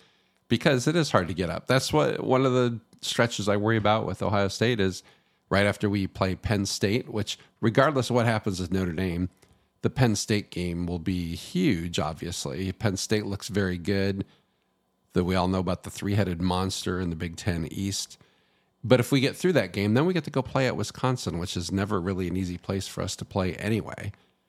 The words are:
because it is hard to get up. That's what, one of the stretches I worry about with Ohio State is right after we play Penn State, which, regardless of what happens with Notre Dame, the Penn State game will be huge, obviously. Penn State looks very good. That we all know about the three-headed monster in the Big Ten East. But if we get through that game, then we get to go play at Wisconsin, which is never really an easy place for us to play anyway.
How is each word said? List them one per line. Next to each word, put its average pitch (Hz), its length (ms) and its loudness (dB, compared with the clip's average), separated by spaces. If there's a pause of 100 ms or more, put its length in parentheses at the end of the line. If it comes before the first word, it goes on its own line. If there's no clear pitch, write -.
(480)
because 123 400 2
it 160 80 2
is 156 160 0
hard 92 160 4
to 95 60 -4
get 85 160 -2
up. 85 180 -8
That's 131 260 2
what, 143 300 2
one 131 220 4
of 127 80 4
the 120 260 2 (220)
stretches 117 460 0
I 104 100 4
worry 110 200 2
about 104 280 4
with 95 160 -4
Ohio 101 280 2
State 117 300 0
is 95 240 0 (460)
right 101 160 4
after 104 240 0
we 98 180 0
play 95 280 -2
Penn 101 300 0
State, 104 440 -2
which, 107 300 -4 (220)
regardless 131 480 4
of 120 60 2
what 117 100 4
happens 107 340 0
with 92 140 -4
Notre 95 180 0
Dame, 87 380 -2 (520)
the 113 80 0
Penn 120 260 2
State 104 340 -2
game 87 360 -4
will 87 140 -2
be 85 360 -4
huge, 87 640 -2
obviously. 82 720 -4
Penn 98 240 0
State 107 280 -2
looks 98 220 -8
very 95 300 0
good. 98 480 0 (880)
That 90 100 2
we 92 120 0
all 90 120 2
know 95 120 0
about 90 240 -4
the 95 60 -12
three-headed 92 520 -2
monster 92 580 -2
in 92 100 -2
the 82 60 -4
Big 82 220 -8
Ten 85 340 -2
East. - 480 -6 (640)
But 127 160 6
if - 120 0
we 139 80 6
get 123 160 0
through 180 180 2
that 98 200 2
game, 104 220 2
then 147 100 4
we 185 80 2
get 165 120 -2
to - 40 -10
go 135 140 -2
play 135 240 0
at - 80 -2
Wisconsin, 123 640 -2
which 90 180 -4
is 82 140 -4
never 98 280 0
really 92 280 -2
an 87 100 -4
easy 90 200 -4
place 95 300 -4
for - 140 -6
us 95 140 -4
to - 100 -10
play 92 300 -2
anyway. 101 560 -4 (380)